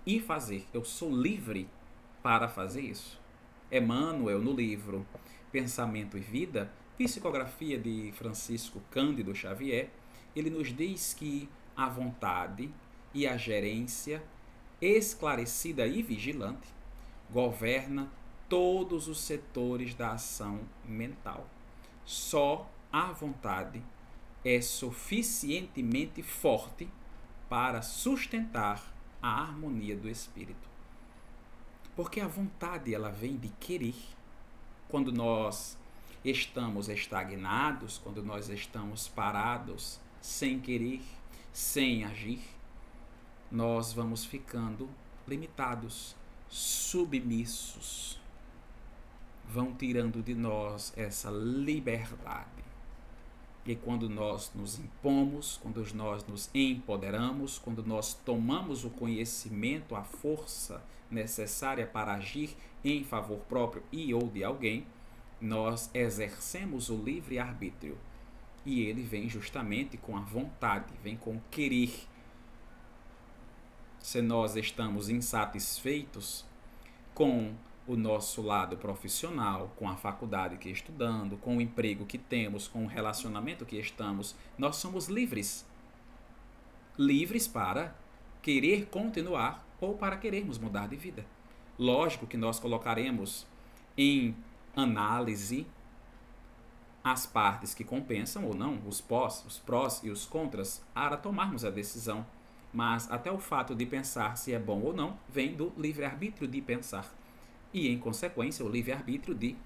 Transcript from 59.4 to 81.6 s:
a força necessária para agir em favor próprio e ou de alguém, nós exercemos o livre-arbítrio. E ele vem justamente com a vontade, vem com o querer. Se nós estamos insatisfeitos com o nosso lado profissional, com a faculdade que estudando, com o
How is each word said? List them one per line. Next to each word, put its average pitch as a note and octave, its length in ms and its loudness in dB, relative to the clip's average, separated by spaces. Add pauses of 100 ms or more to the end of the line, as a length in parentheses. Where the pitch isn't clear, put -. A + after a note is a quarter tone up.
a G2+ 80 -2
força - 800 -4 (280)
necessária A2+ 760 0
para G#2+ 280 0
agir A#2+ 420 -2 (280)
em C#3+ 200 4
favor G#2+ 360 -2
próprio A#2+ 420 0 (100)
e D3+ 220 0
ou A#2+ 140 4
de G2+ 160 -2
alguém, B2 420 2 (540)
nós A2 520 0
exercemos A#2+ 960 0
o A2+ 80 2
livre-arbítrio. A#2+ 1000 -2 (640)
E C3 180 4
ele A2 200 2
vem A2+ 260 -2
justamente A2+ 680 -2
com A2 200 -6
a G2+ 40 0
vontade, A2 720 0 (100)
vem G#2 140 -4
com A2+ 200 -4
o A2+ 140 -6
querer. B2+ 560 4 (1900)
Se - 240 2
nós A2+ 340 6
estamos G#2 540 0
insatisfeitos A#2 1400 0 (680)
com F#2+ 400 6 (320)
o B2 100 0
nosso A2 440 4
lado F#2+ 360 4
profissional, G2+ 1000 0
com G2+ 120 -2
a F#2 80 0
faculdade F#2+ 640 -2
que F2+ 100 -8
estudando, G#2+ 720 0
com B2 180 2
o A#2+ 40 6